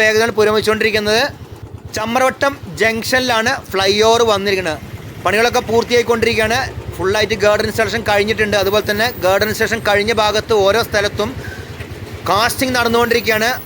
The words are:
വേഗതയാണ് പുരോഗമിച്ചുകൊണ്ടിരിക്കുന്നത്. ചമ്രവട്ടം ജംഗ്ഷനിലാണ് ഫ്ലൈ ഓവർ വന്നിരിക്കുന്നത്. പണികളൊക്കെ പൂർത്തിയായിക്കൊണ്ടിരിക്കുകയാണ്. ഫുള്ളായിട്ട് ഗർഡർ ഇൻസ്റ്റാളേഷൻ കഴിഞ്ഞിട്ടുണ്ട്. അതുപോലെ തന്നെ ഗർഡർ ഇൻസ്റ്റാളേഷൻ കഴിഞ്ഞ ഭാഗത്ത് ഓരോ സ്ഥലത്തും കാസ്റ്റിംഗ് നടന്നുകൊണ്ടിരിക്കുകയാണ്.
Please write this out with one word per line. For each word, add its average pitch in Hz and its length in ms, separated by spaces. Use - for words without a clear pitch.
വേഗതയാണ് 220 380
പുരോഗമിച്ചുകൊണ്ടിരിക്കുന്നത്. 214 800
ചമ്രവട്ടം 254 540
ജംഗ്ഷനിലാണ് 226 720
ഫ്ലൈ 196 180
ഓവർ 233 220
വന്നിരിക്കുന്നത്. 190 460
പണികളൊക്കെ 233 440
പൂർത്തിയായിക്കൊണ്ടിരിക്കുകയാണ്. 226 920
ഫുള്ളായിട്ട് 208 480
ഗർഡർ 208 240
ഇൻസ്റ്റാളേഷൻ 214 420
കഴിഞ്ഞിട്ടുണ്ട്. 208 520
അതുപോലെ 196 280
തന്നെ 214 160
ഗർഡർ 196 260
ഇൻസ്റ്റാളേഷൻ 214 380
കഴിഞ്ഞ 208 320
ഭാഗത്ത് 214 340
ഓരോ 202 240
സ്ഥലത്തും 208 420
കാസ്റ്റിംഗ് 233 460
നടന്നുകൊണ്ടിരിക്കുകയാണ്. 233 720